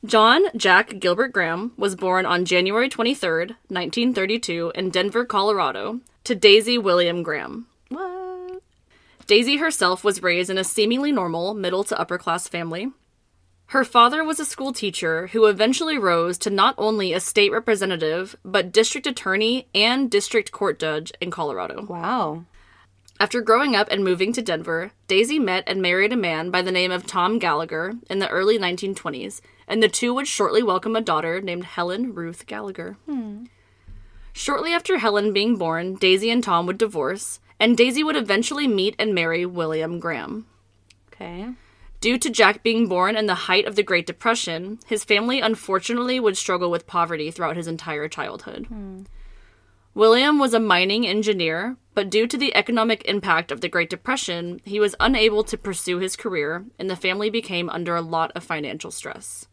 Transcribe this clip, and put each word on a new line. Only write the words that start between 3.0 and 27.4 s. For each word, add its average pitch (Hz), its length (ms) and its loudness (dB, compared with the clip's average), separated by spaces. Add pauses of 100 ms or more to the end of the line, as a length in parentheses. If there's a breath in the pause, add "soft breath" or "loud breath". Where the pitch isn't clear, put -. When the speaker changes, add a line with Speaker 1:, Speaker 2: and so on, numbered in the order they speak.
Speaker 1:
nineteen 233 440 -2
thirty-two, 190 640 -2
in 185 160 -4
Denver, 202 340 0
Colorado, 196 760 0 (240)
to 247 100 -2
Daisy 214 440 6
William 175 440 2
Graham. 156 460 -8 (220)
Speaker 2:
What? 370 720 -10 (680 soft breath)
Speaker 1:
Daisy 240 300 4
herself 240 480 0
was 196 180 0
raised 180 260 0
in 190 80 -2
a 190 60 -2
seemingly 233 480 0
normal, 180 420 -2
middle 190 300 -2
to - 160 -4
upper 165 180 -4
class 175 300 -4
family. 170 460 -6 (720)
Her 269 180 0
father 247 400 6
was 311 160 -2
a 302 60 -4
school 269 260 -6
teacher 175 560 -4
who 220 200 6
eventually 247 500 2
rose 175 400 2
to - 120 -2
not 202 280 4
only 214 340 0
a 277 80 0
state - 320 4
representative, 190 960 0
but 185 260 0
district 226 340 2
attorney 226 720 0
and 240 340 2
district 202 440 0
court 185 260 -2
judge 156 400 -4
in 180 100 -4
Colorado. 147 540 -6
Speaker 2:
Wow. 175 640 -4 (720 soft breath)
Speaker 1:
After 240 200 2
growing 240 360 4
up 202 160 2
and 196 120 0
moving 190 300 0
to 247 80 -4
Denver, 170 520 -4 (140)
Daisy 226 300 4
met 190 300 0
and 190 120 -2
married 190 320 2
a 254 60 0
man 170 320 -2
by 180 140 0
the 185 80 -2
name 180 180 2
of 180 160 -4
Tom 190 320 0
Gallagher 165 560 -2 (160)